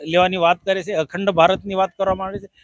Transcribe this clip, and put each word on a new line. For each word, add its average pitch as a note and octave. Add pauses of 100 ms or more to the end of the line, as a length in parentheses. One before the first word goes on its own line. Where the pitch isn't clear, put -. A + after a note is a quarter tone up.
લેવાની F3+
વાત E3+
કરે F#3+
છે, G3
અખંડ F3+
ભારતની F#3
વાત F#3+
કરવામાં F#3+
આવે G3+
છે, G3 (140)